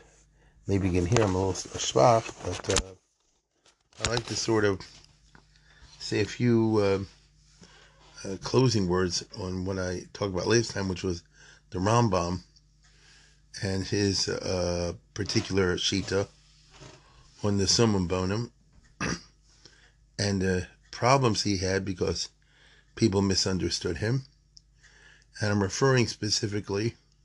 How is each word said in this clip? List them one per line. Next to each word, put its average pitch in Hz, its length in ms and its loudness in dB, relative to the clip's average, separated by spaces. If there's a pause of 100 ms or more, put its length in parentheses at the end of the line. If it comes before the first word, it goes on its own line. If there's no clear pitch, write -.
(680)
maybe 95 220 2
you 85 40 0
can 87 120 2
hear 107 200 4
I'm 92 80 2
a 92 40 2
little 95 140 2
s-, - 160 -8 (100)
schwach, 123 480 4 (180)
but, 92 400 -2
uh, 95 100 -14 (1120)
I 113 60 2
like 117 140 -2
to 107 100 -6
sort 107 300 2
of 98 160 0 (1160)
say - 240 -4
a 101 40 0
few, 113 520 2
uh, 98 220 2 (1300)
uh, 98 160 -6
closing 117 440 2
words 90 360 0 (160)
on 92 240 -6
what 95 160 -4
I 90 320 -6
talked 98 220 -6
about 87 140 -2
last 110 240 2
time, 98 180 -4
which 90 140 -4
was 90 200 -4 (460)
the 90 100 -6
Rambam 92 640 2 (1160)
and 95 240 -4
his, 101 420 0
uh, 87 680 -4 (200)
particular 95 640 0
shita 98 500 -2 (1160)
on 101 140 2
the 98 80 0
Sumum 101 440 2
Bonum 92 420 -2 (480)
<clears throat> - 1200 -12
and 101 220 0
the 92 260 0 (240)
problems 123 520 2
he 101 140 0
had 95 280 -2
because 87 420 -4 (680)
people 101 260 2
misunderstood 92 760 -2
him. 127 280 -2 (1120)
And 104 120 0
I'm 104 120 4
referring 123 440 2
specifically 104 880 -4 (300)